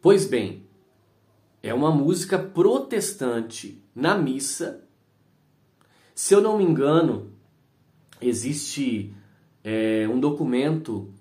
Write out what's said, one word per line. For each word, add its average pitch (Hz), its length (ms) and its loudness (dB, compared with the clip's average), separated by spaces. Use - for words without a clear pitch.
Pois 202 220 6
bem, 104 400 -4
é 110 100 -6
uma 143 180 2
música 160 480 2
protestante 151 1400 -2
na 156 200 0
missa. 139 720 -6
Se - 200 2
eu 202 80 8
não 214 160 2
me 202 40 4
engano, 151 720 2
existe, 117 920 -4
é, 110 420 -2
um 123 140 0
documento 139 880 -2